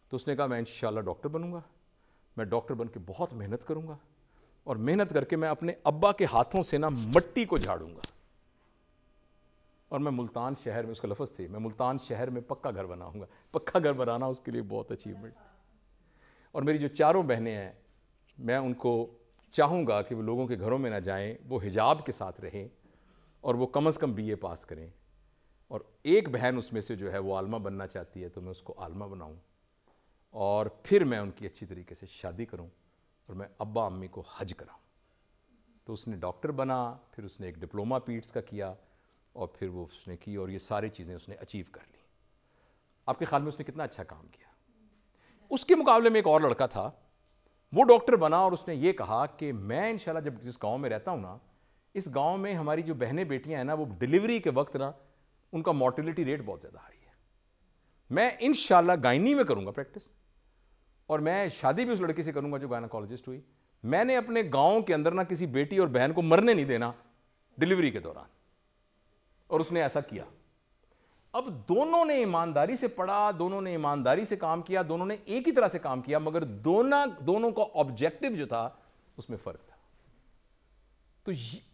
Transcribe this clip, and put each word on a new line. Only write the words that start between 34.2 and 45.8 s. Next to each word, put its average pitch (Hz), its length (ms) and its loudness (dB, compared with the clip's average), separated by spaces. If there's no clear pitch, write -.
हज 95 120 -8
कराऊँ।" - 280 -18
तो 113 60 -10
उसने 110 240 -10
डॉक्टर 90 340 -6
बना, 131 500 -4
फिर 110 100 -16
उसने 95 240 -14
एक 82 120 -14
डिप्लोमा 104 380 -4
पीट्स 117 320 -8
का 123 100 -6
किया 95 360 -10
और 95 200 -8
फिर 98 120 -8
वो 90 160 -8
उसने 87 320 -16
की 101 200 -12
और 95 140 -6
ये 95 80 -10
सारी 104 300 -6
चीज़ें 90 280 -14
उसने 98 180 -18
अचीव 98 400 -12
कर - 60 -20
ली। - 240 -20
आपके 135 160 -4
ख्याल 143 180 0
में 151 60 -4
उसने 143 160 -10
कितना 147 200 -10
अच्छा 107 200 -12
काम 80 180 -18
किया? - 320 -20
उसके 302 240 4
मुकाबले 233 360 8